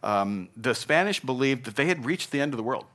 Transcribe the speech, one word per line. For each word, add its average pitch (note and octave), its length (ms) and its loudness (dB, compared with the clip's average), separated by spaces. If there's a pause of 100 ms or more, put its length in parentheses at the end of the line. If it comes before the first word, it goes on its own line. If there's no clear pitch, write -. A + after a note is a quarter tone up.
um, G2+ 520 0
the A#2 200 0
Spanish F#3+ 460 2
believed C3 420 0
that A2 140 -8
they C#3 80 2
had E3 200 0
reached E3 260 -4
the C#3+ 100 0
end C#3+ 120 0
of A#2+ 40 -4
the A2+ 60 -4
world. B2 320 -4